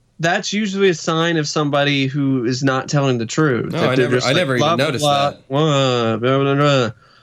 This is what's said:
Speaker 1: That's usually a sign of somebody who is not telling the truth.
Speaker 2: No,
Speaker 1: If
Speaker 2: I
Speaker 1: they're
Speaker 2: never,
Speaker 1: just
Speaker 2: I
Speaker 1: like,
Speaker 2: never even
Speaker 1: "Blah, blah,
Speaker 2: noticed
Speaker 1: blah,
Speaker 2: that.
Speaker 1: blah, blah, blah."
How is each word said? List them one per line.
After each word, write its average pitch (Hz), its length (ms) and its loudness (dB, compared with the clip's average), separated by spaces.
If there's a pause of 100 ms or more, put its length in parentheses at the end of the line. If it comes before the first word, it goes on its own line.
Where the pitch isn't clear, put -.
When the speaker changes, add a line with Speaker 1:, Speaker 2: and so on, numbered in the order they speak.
(180)
Speaker 1:
That's 180 340 -2
usually 196 360 0
a 175 60 2
sign 165 420 -2
of 151 100 -2
somebody 143 600 0
who 135 380 0
is 127 200 -2
not 131 240 0
telling 139 300 0
the 113 80 -4
truth. 131 460 0
Speaker 2:
No, - 60 -4
Speaker 1:
If - 120 0
Speaker 2:
I 127 40 0
Speaker 1:
they're 127 120 2
Speaker 2:
never, 120 100 0
Speaker 1:
just 123 100 0
Speaker 2:
I 127 40 2
Speaker 1:
like, 127 80 0
Speaker 2:
never 135 180 0
even 131 100 2
Speaker 1:
"Blah, 165 100 2
blah, 139 100 0
Speaker 2:
noticed 147 180 -4
Speaker 1:
blah, 143 260 2
Speaker 2:
that. - 180 -16
Speaker 1:
blah, 135 680 0
blah, 135 400 0
blah." 139 340 2 (320)